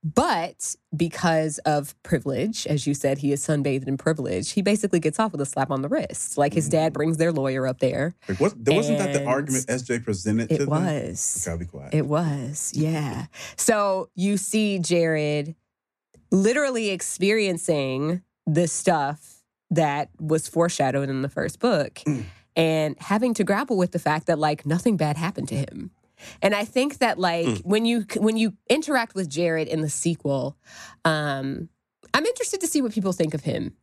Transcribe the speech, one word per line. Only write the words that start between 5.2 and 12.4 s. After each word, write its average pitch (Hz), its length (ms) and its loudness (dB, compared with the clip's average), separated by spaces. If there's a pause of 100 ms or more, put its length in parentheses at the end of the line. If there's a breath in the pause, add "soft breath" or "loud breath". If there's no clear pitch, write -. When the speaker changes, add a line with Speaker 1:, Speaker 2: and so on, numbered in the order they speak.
Speaker 1:
with 143 80 -6
a 139 60 0
slap 135 240 -2
on 135 140 0
the 143 40 -4
wrist. - 480 -4
Like, 143 200 2
his 160 120 0
dad 160 240 2
Speaker 2:
Mm. 147 40 -10
Speaker 1:
brings 156 220 0
their 165 140 4
lawyer 135 360 0
up 127 120 -2
there. 135 360 0 (120)
Speaker 2:
Like, 95 120 -2
what, 143 260 0
there 143 100 6
wasn't 226 220 2
that 143 160 0
the 139 60 2
Speaker 1:
And 143 100 -2
Speaker 2:
argument 131 400 0
S 127 140 -2
J 120 160 -2
presented 107 520 -2
Speaker 1:
it 156 60 2
Speaker 2:
to 143 80 0
them? 135 40 -2
Speaker 1:
was. 151 760 -2
Speaker 2:
Okay, 87 60 -4
I'll 85 80 -4
be 87 60 -6
quiet. - 280 -10
Speaker 1:
It 151 140 2
was, 147 680 -2